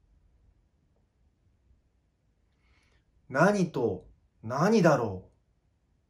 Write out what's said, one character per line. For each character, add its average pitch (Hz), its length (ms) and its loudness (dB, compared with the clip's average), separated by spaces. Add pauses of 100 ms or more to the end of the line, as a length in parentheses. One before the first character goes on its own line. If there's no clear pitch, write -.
(3250)
何 180 420 0
と 110 340 -4 (360)
何 180 400 0
だ 160 160 4
ろ 95 260 -8
う？ - 60 -20 (800)